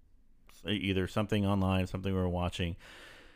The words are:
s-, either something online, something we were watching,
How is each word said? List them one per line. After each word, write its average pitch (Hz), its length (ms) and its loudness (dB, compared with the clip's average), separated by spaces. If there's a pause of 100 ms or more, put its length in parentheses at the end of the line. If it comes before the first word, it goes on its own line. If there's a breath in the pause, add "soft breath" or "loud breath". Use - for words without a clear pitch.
(500)
s-, - 200 -20
either 95 380 0
something 104 360 0
online, 95 440 2
something 95 260 -4
we 92 40 2
were 92 100 2
watching, 87 480 -2 (600 loud breath)